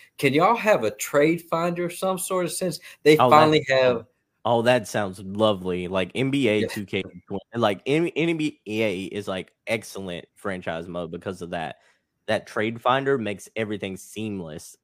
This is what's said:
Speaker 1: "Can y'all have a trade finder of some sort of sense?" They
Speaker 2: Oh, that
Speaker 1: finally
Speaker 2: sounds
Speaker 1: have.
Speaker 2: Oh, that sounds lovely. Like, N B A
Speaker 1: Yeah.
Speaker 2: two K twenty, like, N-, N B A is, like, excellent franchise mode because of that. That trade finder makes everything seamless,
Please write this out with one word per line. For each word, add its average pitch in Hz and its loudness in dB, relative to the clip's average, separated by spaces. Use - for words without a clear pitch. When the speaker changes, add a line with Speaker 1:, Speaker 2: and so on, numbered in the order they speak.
Speaker 1:
"Can 135 2
y'all 180 4
have 196 2
a 104 0
trade 160 2
finder 175 -2
of 175 -8
some 190 -2
sort 185 -2
of 160 -4
sense?" 175 -4
They 151 8
Speaker 2:
Oh, 127 8
that - -
Speaker 1:
finally 151 8
Speaker 2:
sounds 135 2
Speaker 1:
have. 120 2
Speaker 2:
Oh, 117 2
that 120 2
sounds 101 -4
lovely. 95 0
Like, 92 -2
N 135 0
B 135 2
A 107 4
Speaker 1:
Yeah. 107 0
Speaker 2:
two 107 -8
K 95 -4
twenty, 92 -14
like, 107 0
N-, 160 0
N 165 -2
B 156 -6
A 104 -2
is, 101 -8
like, 95 -8
excellent 98 -8
franchise 90 -8
mode 87 -8
because 90 -10
of 85 -12
that. 82 -8
That 104 -2
trade 117 -4
finder 135 2
makes 104 -6
everything 101 -4
seamless, 95 -10